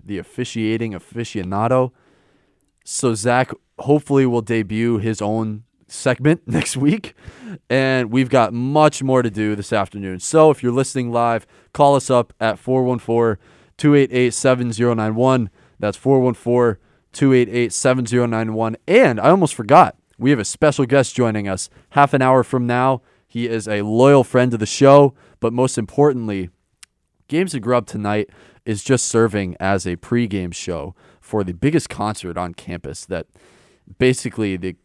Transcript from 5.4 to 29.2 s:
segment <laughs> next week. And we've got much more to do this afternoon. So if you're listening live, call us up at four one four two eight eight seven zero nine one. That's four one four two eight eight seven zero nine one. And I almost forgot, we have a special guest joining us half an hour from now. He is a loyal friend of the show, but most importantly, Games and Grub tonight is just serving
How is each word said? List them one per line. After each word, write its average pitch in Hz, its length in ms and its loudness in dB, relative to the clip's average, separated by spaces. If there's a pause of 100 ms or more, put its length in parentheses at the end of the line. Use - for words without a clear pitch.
segment 135 560 -2
<laughs> - 20 -20
next - 300 -4
week. 151 400 -2 (540)
And 131 420 0
we've 127 180 0
got 117 220 2
much 139 500 0
more 131 200 2
to 117 100 -2
do 107 240 -2
this 101 160 -10
afternoon. 98 480 -4
So 156 320 4
if - 100 -6
you're 123 120 -2
listening 127 400 -4
live, 117 340 -2 (240)
call 143 240 4
us 135 140 -2
up 123 320 2
at 110 180 -2
four 127 240 -2
one 123 160 -2
four 113 400 0 (380)
two 147 180 4
eight 139 160 4
eight 123 220 0
seven 123 400 0
zero 120 200 0
nine 110 220 -2
one. 123 340 2 (300)
That's 104 180 -4
four 135 220 2
one 127 140 2
four 120 460 0 (320)
two 135 220 2
eight 123 160 4
eight 120 240 -2
seven 127 320 0
zero 120 220 0
nine 113 260 -4
one. 113 220 -4 (120)
And 165 320 4
I 123 100 4
almost 180 260 2
forgot, 135 400 4 (240)
we 127 100 2
have 135 100 4
a 101 60 -4
special 147 400 0
guest 131 300 0
joining 107 320 -2
us 95 220 -6 (220)
half 143 220 4
an 131 80 2
hour 131 220 4
from 123 240 -4
now. 127 340 0 (260)
He 120 200 -6
is 113 200 -6
a 104 140 -2
loyal 123 420 4
friend 123 300 2
of 113 60 -4
the 107 60 -2
show, 139 480 6 (280)
but 113 100 -2
most 123 260 -2
importantly, 110 720 -2 (800)
Games 170 260 -4
and 120 100 -8
Grub 123 220 0
tonight 104 440 -4 (360)
is 107 180 -6
just 127 220 0
serving 104 540 0